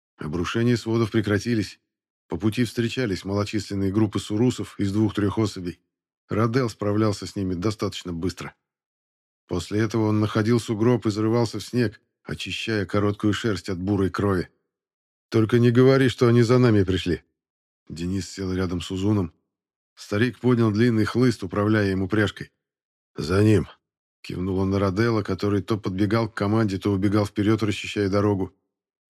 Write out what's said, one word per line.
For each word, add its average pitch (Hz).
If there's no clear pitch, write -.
Обрушения 90
сводов 113
прекратились. 104
По 87
пути 110
встречались 113
малочисленные 98
группы 107
сурусов 107
из 98
двух-трех 104
особей. 92
Радел 113
справлялся 104
с -
ними 92
достаточно 92
быстро. 85
После 95
этого 110
он 107
находил 110
сугроб 113
и 113
зарывался 110
в 98
снег, 120
очищая 101
короткую 104
шерсть 98
от 92
бурой 95
крови. 92
«Только 113
не 120
говори, 131
что 120
они 120
за 120
нами 110
пришли». 87
Денис 87
сел 95
рядом 90
с -
Узуном. 95
Старик 110
поднял 117
длинный 110
хлыст, 120
управляя 104
им 95
упряжкой. 98
«За 90
ним!» — 104
кивнул 92
он 95
на 98
Роделла, 104
который 101
то 113
подбегал 104
к -
команде, 101
то 101
убегал 101
вперед, 104
расчищая 101
дорогу. 98